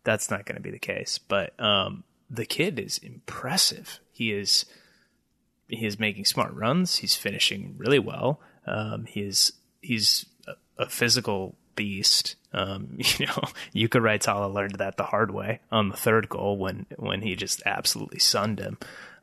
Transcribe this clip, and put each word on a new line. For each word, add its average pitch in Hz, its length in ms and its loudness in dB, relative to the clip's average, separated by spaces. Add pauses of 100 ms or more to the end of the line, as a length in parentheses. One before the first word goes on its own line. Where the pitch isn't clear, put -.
That's 110 260 0
not 104 140 -4
gonna - 160 -8
be 98 100 -10
the 98 80 -12
case. - 400 -4
But, - 420 -2
um, 98 440 2 (240)
the 117 180 -6
kid 156 320 -2
is 101 200 -6
impressive. - 1000 -2 (140)
He 113 200 -2
is, 101 340 2 (1040)
he 110 180 -4
is 104 120 -4
making 104 280 -2
smart - 280 0
runs. 135 420 2
He's - 200 0
finishing 98 640 0
really 123 200 4
well. - 420 0 (260)
Um, 110 400 -4
he - 160 -6
is, 98 300 2 (280)
he's - 460 2 (200)
a, - 60 -12 (260)
a - 100 -2
physical 110 680 0 (180)
beast. 101 640 2 (160)
Um, 95 400 -4
<laughs> - 60 -12
you - 280 2
know, - 160 -2 (320)
Yuka 113 260 4
Raitala 104 520 2
learned 101 240 -2
that 98 200 -2
the 101 80 -2
hard 107 280 2
way 101 260 -4 (140)
on 107 160 4
the 95 80 -4
third 110 320 4
goal 98 280 0
when, 95 300 -4 (100)
when 98 260 -2
he 101 120 -2
just - 320 -4
absolutely - 540 -2
sunned 107 400 2
him, - 180 -6 (440)